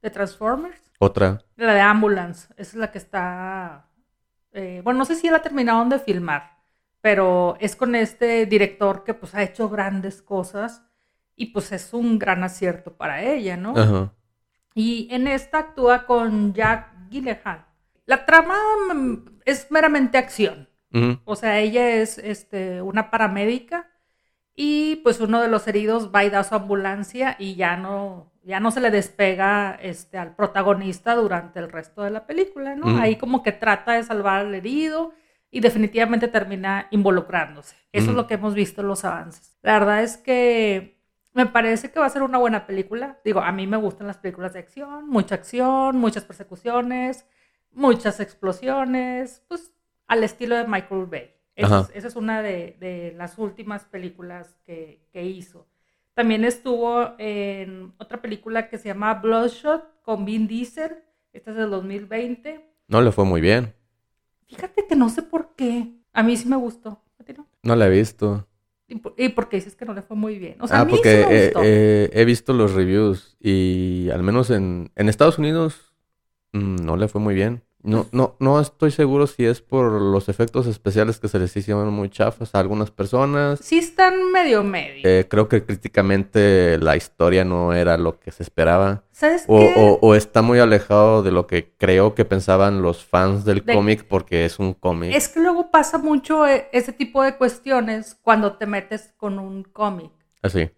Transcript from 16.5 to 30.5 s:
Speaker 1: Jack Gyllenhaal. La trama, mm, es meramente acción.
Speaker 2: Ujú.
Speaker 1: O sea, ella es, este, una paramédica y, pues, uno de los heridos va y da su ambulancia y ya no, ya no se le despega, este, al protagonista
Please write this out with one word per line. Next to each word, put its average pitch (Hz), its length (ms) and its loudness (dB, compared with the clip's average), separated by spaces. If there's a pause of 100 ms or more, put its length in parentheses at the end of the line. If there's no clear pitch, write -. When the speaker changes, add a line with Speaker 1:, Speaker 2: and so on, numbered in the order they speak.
Speaker 1:
Jack 220 560 -2
Gyllenhaal. 214 560 -10 (400)
La 262 200 0
trama, 330 300 6 (380)
mm, 262 520 -6
es 277 260 -4
meramente 294 460 2
acción. 208 500 -2 (260)
Speaker 2:
Ujú. 120 320 2
Speaker 1:
O 214 100 -6
sea, 214 240 0
ella 240 360 2
es, 220 220 -2
este, 190 640 -10
una 202 280 -4
paramédica 226 800 -2 (680)
y, 302 420 -2
pues, 240 240 0
uno 226 200 0
de 233 60 0
los 220 220 -2
heridos 214 440 -2
va 202 120 4
y 208 40 0
da 196 140 0
su 196 120 -6
ambulancia 202 840 -6
y 196 160 -10
ya 175 220 -2
no, 190 560 -10 (100)
ya 190 160 -8
no 220 120 0
se 254 100 -4
le 233 100 2
despega, 196 880 -2
este, 180 360 -14
al 170 180 -12
protagonista 196 800 -2